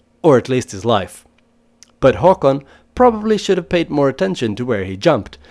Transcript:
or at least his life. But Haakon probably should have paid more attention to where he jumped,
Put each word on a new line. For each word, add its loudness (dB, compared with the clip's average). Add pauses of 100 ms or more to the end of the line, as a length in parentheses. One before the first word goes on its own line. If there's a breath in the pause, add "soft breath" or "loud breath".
(240)
or 6
at -2
least -4
his -10
life. -2 (760)
But 4
Haakon 2 (320 soft breath)
probably 2
should -2
have -6
paid -2
more 0
attention -4
to -6
where -4
he -8
jumped, 0 (140 loud breath)